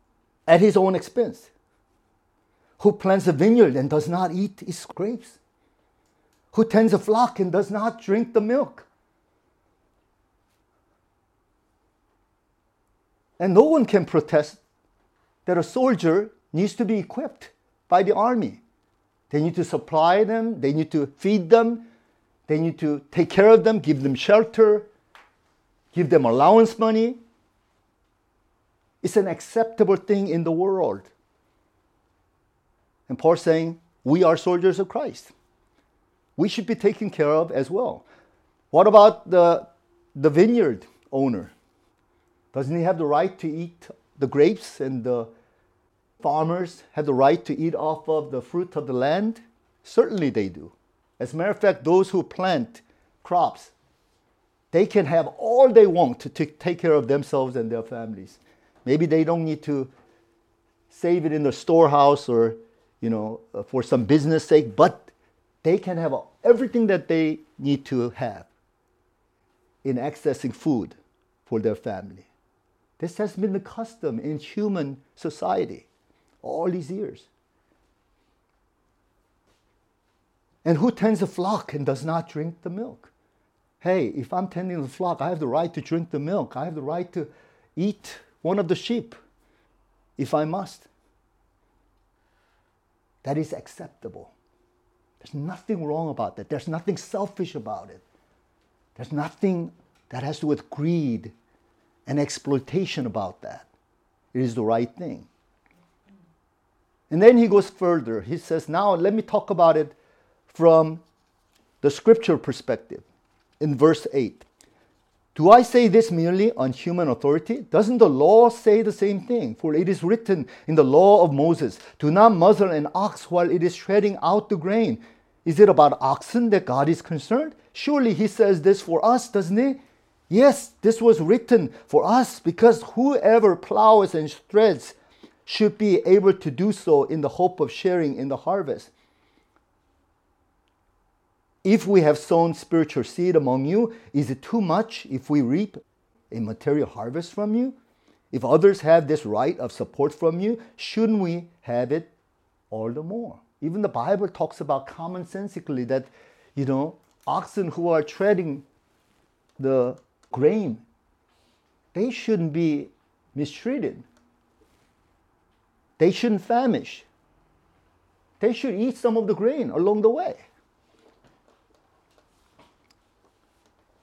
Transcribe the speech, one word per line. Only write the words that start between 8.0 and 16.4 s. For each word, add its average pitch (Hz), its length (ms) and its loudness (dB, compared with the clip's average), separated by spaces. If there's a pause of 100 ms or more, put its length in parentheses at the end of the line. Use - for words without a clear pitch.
drink 233 320 -2
the 226 80 2
milk?" 240 420 -4 (4000)
And 185 140 0
no 196 80 8
one 311 240 4
can 185 180 0
protest 151 540 -2 (880)
that 175 140 0
a 156 40 0
soldier 208 680 0 (200)